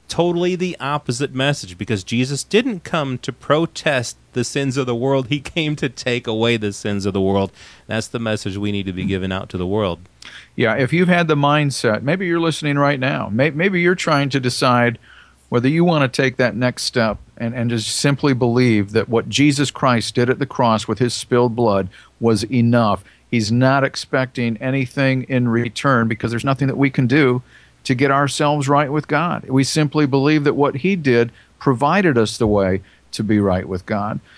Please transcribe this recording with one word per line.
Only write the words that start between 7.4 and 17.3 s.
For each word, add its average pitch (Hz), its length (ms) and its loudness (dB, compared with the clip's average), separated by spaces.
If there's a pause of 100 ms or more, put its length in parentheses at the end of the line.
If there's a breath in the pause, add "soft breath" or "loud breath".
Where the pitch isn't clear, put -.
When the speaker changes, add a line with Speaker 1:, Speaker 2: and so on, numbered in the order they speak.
Speaker 1:
That's 110 220 -6
the 123 100 -10
message 107 400 -4
we 104 140 -4
need 101 160 -4
to 95 40 -4
be 92 140 -6
giving 95 260 -2
out 95 180 -6
to 95 100 -8
the 87 80 -2
world. 95 320 -2 (560 loud breath)
Speaker 2:
Yeah, 113 220 2
if 131 140 0
you've 175 180 2
had 175 180 4
the 156 80 2
mindset, 143 680 2
maybe 180 240 -2
you're 170 140 -2
listening 151 400 -2
right 143 200 2
now, 127 300 -4
may-, 131 220 2
maybe 175 300 0
you're 175 120 4
trying 143 360 0
to 139 100 -2
decide 120 580 2 (520 loud breath)
whether 120 180 0
you 165 160 2
wanna 156 240 2
take 135 300 -2
that 123 180 0
next 123 280 -2
step 110 340 0 (180)